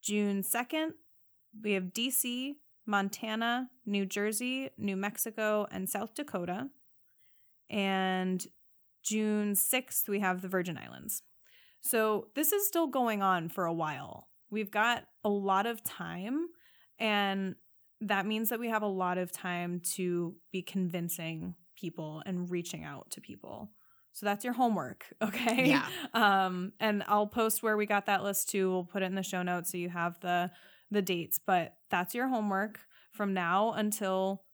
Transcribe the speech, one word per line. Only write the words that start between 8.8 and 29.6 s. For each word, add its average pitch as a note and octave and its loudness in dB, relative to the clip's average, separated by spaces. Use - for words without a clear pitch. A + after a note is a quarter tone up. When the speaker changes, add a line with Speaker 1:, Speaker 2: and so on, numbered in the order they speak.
Speaker 1:
June G#3+ 2
sixth, - 0
we G3+ 2
have F#3 2
the F#3+ -8
Virgin F3+ 0
Islands. - -8
So A3 2
this D4+ 2
is G4+ 2
still E4 2
going A#3+ 0
on F3+ 4
for F3+ -2
a E3+ 0
while. D3+ -6
We've G#3 -4
got A3+ 2
a G#3+ 2
lot G3 2
of A#3 -4
time, G3 -6
and G3 2
that G3 0
means G#3+ -2
that A#3 -4
we A#3 -4
have G#3+ 0
a G#3+ 0
lot F#3 0
of F3+ -2
time F3 -4
to F3 -2
be F#3+ -4
convincing F3 -4
people D#3 -8
and F3+ -2
reaching E3+ -4
out C#3+ -12
to - -12
people. - -14
So - -8
that's G3+ 0
your B3 -2
homework, A3 2
<laughs> - -6
okay? A#3 4
Speaker 2:
Yeah. B3 6
Speaker 1:
Um, F#3+ 4
and G#3 2
I'll G#3 4
post A3 0
where G#3+ 2
we G#3 2
got G3+ 2
that G3+ 2
list G3 -2
too. F#3+ 2
We'll F#3 2
put G3 -2
it F#3+ 0
in F#3 -2
the F#3+ 0
show F3+ -2
notes F3+ -2